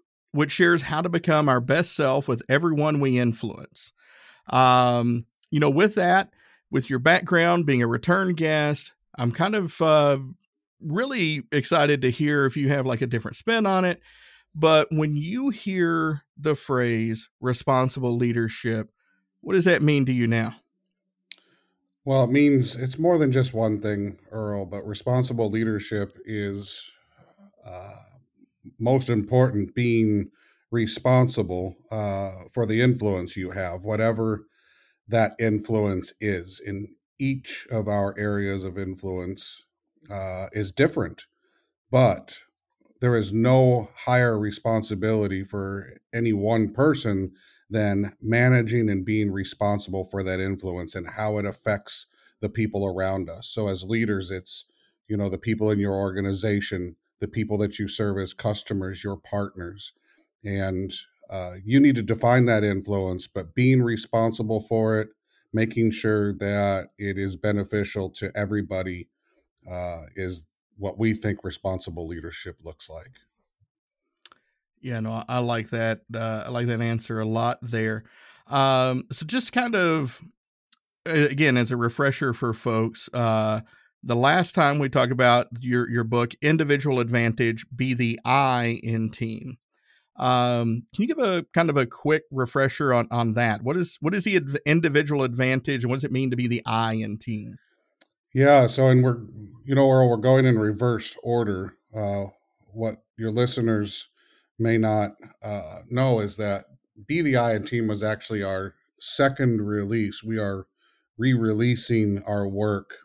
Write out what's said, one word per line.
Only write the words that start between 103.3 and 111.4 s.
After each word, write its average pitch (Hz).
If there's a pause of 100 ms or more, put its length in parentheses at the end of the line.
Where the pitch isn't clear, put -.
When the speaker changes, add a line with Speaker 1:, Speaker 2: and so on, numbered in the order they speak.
Speaker 2:
listeners 113 (500)
may 113
not, 107 (320)
uh, 101 (100)
know 123
is 101
that 101 (420)
Be 165
the 139
I 117
in 104
Team 117
was 104
actually 107
our 95 (260)
second 135
release. 104
We 110
are 98 (500)
re-releasing 113